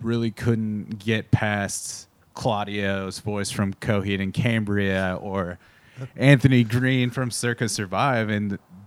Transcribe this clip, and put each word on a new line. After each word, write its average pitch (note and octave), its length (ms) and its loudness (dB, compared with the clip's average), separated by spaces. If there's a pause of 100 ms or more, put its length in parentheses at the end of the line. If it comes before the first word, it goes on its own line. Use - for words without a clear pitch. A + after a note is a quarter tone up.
really A#2 300 -2
couldn't A2 680 -2
get A2 320 -2
past - 800 -2 (260)
Claudio's G2+ 840 -2
voice G2+ 320 -4
from G2 240 0
Coheed G2+ 460 0
and F#2+ 120 -4
Cambria G2+ 880 2
or F#2+ 360 -4 (580)
Anthony C3 480 6
Green B2 480 0
from B2 200 -4
Circa A#2+ 380 -2
Survive, A2 600 0
and G#2 280 -2 (300)